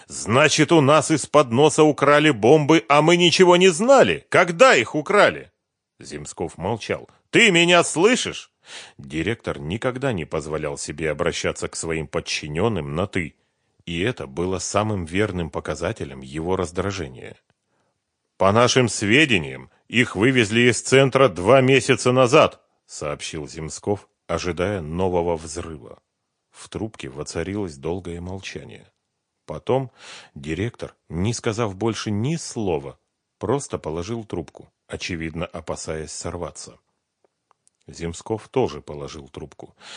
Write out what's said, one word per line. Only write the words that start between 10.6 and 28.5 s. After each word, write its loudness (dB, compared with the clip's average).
себе -6
обращаться -4
к -12
своим -6
подчинённым -4
на -2
«ты», -8
и -8
это -6
было -6
самым -4
верным -4
показателем -8
его -6
раздражения. -6
«По 4
нашим 4
сведениям, 0
их -2
вывезли 2
из -2
центра 4
два 4
месяца 2
назад», 4
сообщил -10
Земсков, -8
ожидая -4
нового -2
взрыва. -14
В -20
трубке -10
воцарилось -8
долгое -8
молчание. -14